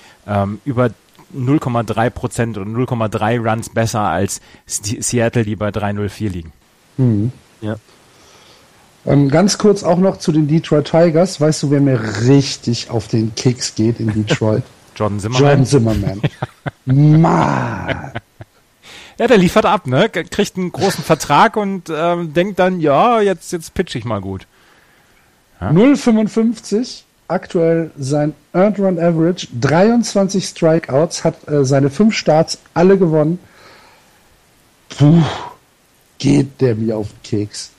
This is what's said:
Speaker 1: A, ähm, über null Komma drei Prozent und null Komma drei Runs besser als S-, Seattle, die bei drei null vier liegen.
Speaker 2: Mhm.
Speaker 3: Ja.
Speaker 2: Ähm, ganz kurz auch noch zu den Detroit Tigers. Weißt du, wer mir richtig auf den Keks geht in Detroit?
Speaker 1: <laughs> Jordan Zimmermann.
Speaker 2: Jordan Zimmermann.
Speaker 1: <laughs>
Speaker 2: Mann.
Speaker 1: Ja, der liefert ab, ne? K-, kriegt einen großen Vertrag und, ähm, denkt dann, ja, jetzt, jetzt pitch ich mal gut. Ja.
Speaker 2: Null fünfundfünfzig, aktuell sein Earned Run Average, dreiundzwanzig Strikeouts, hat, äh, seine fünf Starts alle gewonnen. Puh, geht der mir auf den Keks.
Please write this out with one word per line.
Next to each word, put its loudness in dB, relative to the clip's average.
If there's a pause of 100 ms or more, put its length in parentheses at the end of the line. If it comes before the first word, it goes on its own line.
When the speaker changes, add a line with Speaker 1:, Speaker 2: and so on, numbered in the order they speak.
(260)
Speaker 1:
A, -2
ähm, -6
über -2 (420)
null -2
Komma -2
drei -2
Prozent -6
und -8
null -2
Komma -2
drei -2
Runs -4
besser -2
als -4 (240)
S-, -10 (180)
Seattle, -2
die -4
bei -6
drei -4
null -4
vier -8
liegen. -10 (460)
Speaker 2:
Mhm. 0 (300)
Speaker 3:
Ja. -8 (1300)
Speaker 2:
Ähm, 2
ganz 2
kurz 2
auch 0
noch 2
zu -2
den 2
Detroit 0
Tigers. 2
Weißt 0
du, -2
wer 4
mir 2 (280)
richtig 2
auf -4
den -2
Keks -2
geht 0
in -2
Detroit? 0 (160)
Speaker 1:
<laughs> -20
Jordan -4
Zimmermann. 0
Speaker 2:
Jordan 4
Zimmermann. 0 (640)
Speaker 1:
<laughs> 4
Speaker 2:
Mann. -2 (1080)
Speaker 1:
Ja, 0
der 6
liefert 4
ab, 0
ne? 2
K-, -6
kriegt -4
einen -6
großen -4
Vertrag 2
und, -6
ähm, -2
denkt -2
dann, 0
ja, 2
jetzt, -2
jetzt -10
pitch -4
ich -8
mal -4
gut. -10 (1120)
Ja. -4
Speaker 2:
Null 6
fünfundfünfzig, -2 (240)
aktuell -2
sein -2 (200)
Earned 2
Run 0
Average, 0 (120)
dreiundzwanzig 2
Strikeouts, 0
hat, -4
äh, 2
seine 2
fünf 2
Starts 0 (140)
alle 4
gewonnen. 2 (1500)
Puh, 4 (960)
geht 0
der 2
mir -4
auf -6
den -20
Keks. -6